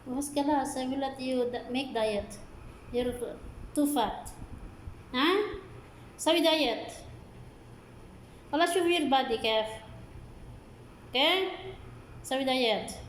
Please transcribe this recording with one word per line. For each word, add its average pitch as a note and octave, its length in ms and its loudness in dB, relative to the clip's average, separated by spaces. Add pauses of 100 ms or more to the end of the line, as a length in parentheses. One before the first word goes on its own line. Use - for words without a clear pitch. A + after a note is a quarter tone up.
What's C4+ 260 -4
kelas? C#4 460 2
I C4 80 -2
will C4 140 -2
let C4 220 -2
you B3+ 280 2
di-, A#3+ 220 -6
make B3+ 240 -2
diet. G#3+ 420 0 (560)
You're A#3+ 220 0 (600)
too D4 120 4
fat. B3 420 0 (880)
Huh? F#4 460 4 (580)
So D#4 140 4
we E4+ 100 6
diet. D#4 500 4 (1600)
Well, D4 100 2
let's F4 140 6
show F4+ 100 6
your E4+ 240 4
body, B3+ 300 4
Kev. A3 260 4 (1400)
Okay? F4 400 4 (760)
So C4 140 -4
we C4+ 80 0
diet. A3+ 480 2 (160)